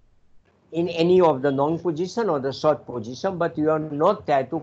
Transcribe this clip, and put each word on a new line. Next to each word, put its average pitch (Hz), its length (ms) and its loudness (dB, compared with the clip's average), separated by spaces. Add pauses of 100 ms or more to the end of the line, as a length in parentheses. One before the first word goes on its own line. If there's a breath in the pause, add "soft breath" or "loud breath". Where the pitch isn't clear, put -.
(720)
in 170 180 -2
any 170 320 4
of 151 220 4
the 143 80 2
long 143 280 0
position 180 500 -4
or 151 100 0
the 131 120 -4
short 143 340 0
position, 127 520 -8
but 165 200 -4
you 151 120 0
are 156 100 2
not 156 460 0
there 139 200 0
to 156 160 -6